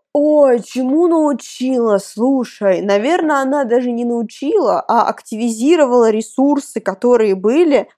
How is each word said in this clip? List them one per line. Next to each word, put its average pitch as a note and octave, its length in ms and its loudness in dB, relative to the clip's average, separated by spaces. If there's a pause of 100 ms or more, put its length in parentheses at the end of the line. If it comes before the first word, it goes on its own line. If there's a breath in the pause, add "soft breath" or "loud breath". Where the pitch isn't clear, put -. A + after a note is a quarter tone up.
(140)
Ой, C#4+ 480 2
чему C4 440 -2
научила? C4 920 0
Слушай, G#3+ 800 -2
наверно, C#4 640 0
она C#4 220 -2
даже A#3+ 280 0
не A#3 140 -4
научила, A#3 720 -2
а - 260 0
активизировала A#3+ 1040 0
ресурсы, C4 680 -2
которые A3 540 0
были, B3 640 0